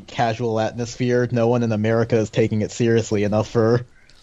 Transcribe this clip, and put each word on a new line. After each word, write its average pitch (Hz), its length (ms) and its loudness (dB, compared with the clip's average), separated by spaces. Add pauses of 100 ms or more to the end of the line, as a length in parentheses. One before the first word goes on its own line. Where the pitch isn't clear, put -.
casual 117 520 -2
atmosphere, 120 720 -2
no 117 160 2
one 120 160 2
in 113 80 0
America 113 460 2
is 107 120 0
taking 110 320 0
it 95 100 -4
seriously 113 520 0
enough 107 260 0
for 117 360 2 (380)